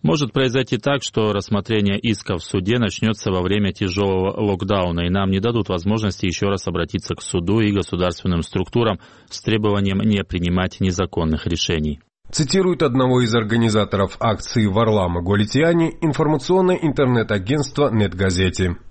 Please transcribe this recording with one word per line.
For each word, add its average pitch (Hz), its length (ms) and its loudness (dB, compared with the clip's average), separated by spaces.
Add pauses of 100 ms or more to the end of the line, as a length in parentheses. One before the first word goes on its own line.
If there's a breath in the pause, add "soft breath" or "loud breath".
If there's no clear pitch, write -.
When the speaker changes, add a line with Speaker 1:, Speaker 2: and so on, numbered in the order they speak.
Speaker 1:
Может 151 280 0
произойти 131 460 0
так, 139 240 -2
что 107 320 0
рассмотрение 101 680 0
иска 101 380 -2
в 82 60 -8
суде 104 340 0
начнется 107 540 -2
во 92 100 0
время 98 320 0
тяжелого 95 680 0
локдауна, 95 640 0
и 87 80 0
нам 95 220 0
не 95 80 2
дадут 113 300 -2
возможности 98 580 -2
еще 95 220 -2
раз 98 180 -2
обратиться 87 480 -4
к - 80 -18
суду 95 380 0
и 104 100 2
государственным 90 720 -2
структурам 104 560 -2 (280 loud breath)
с - 140 -16
требованием 101 560 0
не 104 260 2
принимать 90 560 -2
незаконных 87 680 -2
решений. 78 520 -2 (320)
Speaker 2:
Цитирует 180 520 0
одного 127 380 2
из 113 120 0
организаторов 107 840 0
акции 110 480 0
Варлама 95 560 2
Голитяни 135 760 2
информационное 165 800 2
интернет-агентство 127 1120 0
"Нетгазете". 92 840 0 (140)